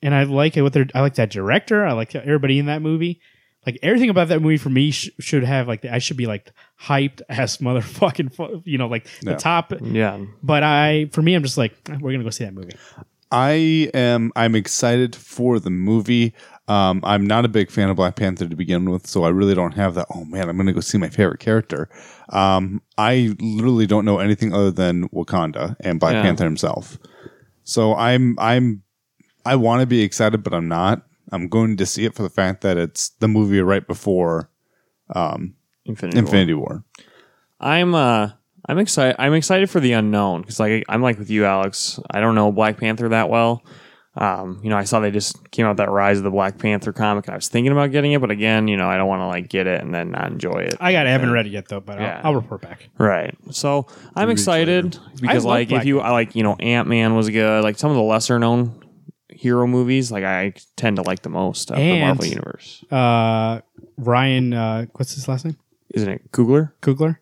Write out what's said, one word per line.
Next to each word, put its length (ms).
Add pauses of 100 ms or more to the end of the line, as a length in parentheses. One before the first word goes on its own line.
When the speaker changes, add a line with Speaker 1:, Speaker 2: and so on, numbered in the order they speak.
Speaker 1:
and 120
I 100
like 340
it, 40
what 120
they're, 200
I 80
like 140
that 140
director. 560
I 80
like 220
everybody 440
in 60
that 160
movie. 400 (440)
Like, 160
everything 300
about 160
that 140
movie 160
for 120
me 220
sh-, 180 (100)
should 240
have, 240
like, 180
I 120
should 200
be, 100
like, 240 (280)
hyped 500
as 280
motherfucking 760
fu-, 300
you 120
know, 100
like, 200 (160)
the 80
Speaker 2:
Yeah. 60
Speaker 1:
top. 440
Speaker 3:
Yeah. 420 (200)
Speaker 1:
But 200
I, 480
for 120
me, 100
I'm 80
just 160
like, 140 (180)
"Eh, 100
we're 120
gonna 120
go 60
see 140
that 100
movie." 220 (560)
Speaker 2:
I 640
am, 400
I'm 180
excited 640
for 440
the 120
movie. 600 (340)
Um, 360
I'm 220
not 180
a 40
big 240
fan 180
of 60
Black 220
Panther 300
to 80
begin 360
with, 160
so 160
I 60
really 260
don't 180
have 220
that, 180
"Oh 120
man, 220
I'm 100
gonna 160
go 60
see 200
my 100
favorite 300
character." 500 (400)
Um, 540 (160)
I 400
literally 480
don't 180
know 140
anything 340
other 180
than 380
Wakanda 680
and 200
Black 140
Speaker 3:
Yeah. 80
Speaker 2:
Panther 220
himself. 560 (640)
So 320
I'm, 440
I'm, 440 (600)
I 120
wanna 320
be 160
excited, 400
but 100
I'm 140
not. 340 (300)
I'm 180
going 280
to 100
see 180
it 80
for 80
the 80
fact 320
that 160
it's 320
the 180
movie 320
right 260
before, 680 (640)
um, 400 (280)
Speaker 3:
Infinity 360
Speaker 2:
Infinity 340
Speaker 3:
War. 140
Speaker 2:
War. 160 (760)
Speaker 3:
I'm, 360
uh, 340 (380)
I'm 120
excited. 400
I'm 140
excited 360
for 100
the 140
unknown 500
'cause, 160
like, 300
I'm 120
like 180
with 120
you, 140
Alex. 540 (120)
I 80
don't 160
know 160
Black 280
Panther 300
that 200
well. 340 (540)
Um, 460
you 60
know, 80
I 80
saw 160
they 100
just 400
came 140
out 60
with 80
that 100
Rise 300
of 40
the 80
Black 260
Panther 360
comic, 340
and 60
I 40
was 120
thinking 220
about 200
getting 220
it, 80
but 100
again, 360
you 100
know, 100
I 100
don't 120
wanna, 180
like, 220
get 180
it 140
and 120
then 180
not 200
enjoy 280
it. 200
Speaker 1:
I 140
got 120
it. 40
I 20
haven't 180
Speaker 3:
And 40
Speaker 1:
read 140
it 40
yet, 160
though, 140
but 180
Speaker 3:
Yeah. 240
Speaker 1:
I'll, 40
I'll 80
report 260
back. 260 (100)
Speaker 3:
Right. 380 (160)
So 360 (280)
I'm 120
Speaker 2:
Read 100
it 20
Speaker 3:
excited 460 (100)
Speaker 2:
later. 40 (220)
Speaker 3:
because, 240
Speaker 1:
I 20
love 80
Speaker 3:
like, 80
if 60
Speaker 1:
Black 160
Speaker 3:
you, 120
Speaker 1:
Panther. 100
Speaker 3:
I 40
like, 240
you 80
know, 160
Ant-Man 560
was 140
good. 340
Like, 140
some 140
of 60
the 60
lesser 360
known 420 (480)
hero 380
movies, 460
like, 100
I 300 (240)
tend 180
to 60
like 200
the 80
most 400
of 60
the 80
Speaker 1:
And, 160
Speaker 3:
Marvel 260
universe. 640
Speaker 1:
uh, 720 (380)
Ryan, 560
uh, 400
what's 200
his 140
last 180
name? 120 (360)
Speaker 3:
Isn't 160
it 220
Coogler? 400 (100)
Speaker 1:
Coogler? 400